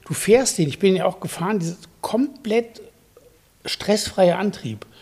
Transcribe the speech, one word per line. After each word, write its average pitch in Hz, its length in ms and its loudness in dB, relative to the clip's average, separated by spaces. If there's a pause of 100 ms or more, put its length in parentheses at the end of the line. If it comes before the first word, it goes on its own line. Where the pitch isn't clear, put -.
du - 60 -6
fährst 233 460 2
den, 160 100 2
ich 135 100 -6
bin 190 180 4
ja 180 100 0
auch 180 140 -4
gefahren, 185 400 -4
dieses 165 180 -6 (240)
komplett 233 800 -2 (840)
stressfreier 190 720 0
Antrieb. 147 480 -6 (160)